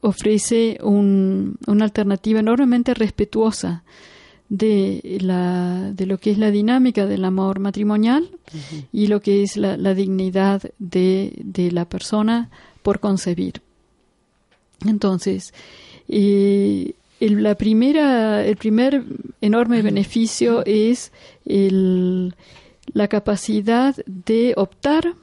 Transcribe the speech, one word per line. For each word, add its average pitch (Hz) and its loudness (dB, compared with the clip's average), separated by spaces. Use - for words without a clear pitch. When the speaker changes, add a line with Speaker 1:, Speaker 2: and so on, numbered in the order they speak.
Speaker 1:
ofrece 214 0
un, 196 2
una 214 2
alternativa 208 0
enormemente 240 2
respetuosa 208 -2
de 196 0
la, 180 -2
de 190 -4
lo 190 -4
que 214 -2
es 202 2
la 214 2
dinámica 226 2
del 196 -2
amor 190 0
matrimonial 214 0
Speaker 2:
Ujú. 151 -12
Speaker 1:
y 208 0
lo 208 2
que 202 2
es 202 -2
la, 202 -2
la 190 0
dignidad 190 0
de, 185 0
de 180 -2
la 175 -2
persona 220 -2
por 196 0
concebir. 185 -2
Entonces, 196 -2
eh, 202 2
el, 208 2
la 208 2
primera, 220 2
el 208 0
primer 247 2
enorme 226 2
beneficio 226 0
es 220 0
el, 185 0
la 202 0
capacidad 214 0
de 226 0
optar 311 -2